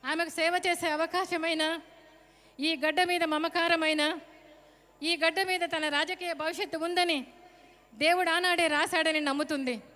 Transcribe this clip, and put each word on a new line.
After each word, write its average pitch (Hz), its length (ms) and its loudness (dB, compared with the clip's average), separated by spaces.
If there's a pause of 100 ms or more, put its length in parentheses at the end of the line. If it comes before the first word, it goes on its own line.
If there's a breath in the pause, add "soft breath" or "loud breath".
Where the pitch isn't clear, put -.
ఆమెకు 311 260 -2
సేవ 339 360 0
చేసే 349 220 0
అవకాశమైన, 330 920 -2 (800 loud breath)
ఈ 320 160 0
గడ్డ 302 260 0
మీద 349 220 2
మమకారమైన, 320 960 0 (840 loud breath)
ఈ 339 140 0
గడ్డ 330 260 0
మీద 370 180 0
తన 320 280 -2
రాజకీయ 330 440 -2
భవిష్యత్తు 320 460 -4
ఉందని 339 480 0 (680 loud breath)
దేవుడు 339 360 4
ఆనాడే 349 360 2
రాశాడని 311 540 2
నమ్ముతుంది. 277 600 -2 (140)